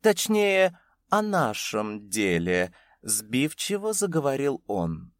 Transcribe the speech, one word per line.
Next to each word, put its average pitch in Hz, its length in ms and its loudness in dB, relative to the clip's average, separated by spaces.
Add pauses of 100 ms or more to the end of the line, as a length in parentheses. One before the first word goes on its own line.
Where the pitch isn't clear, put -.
точнее, 196 760 2 (300)
о 208 120 2
нашем 107 880 -2
деле", 90 640 0 (280)
сбивчиво 131 920 -2
заговорил 143 760 0
он. 85 520 -4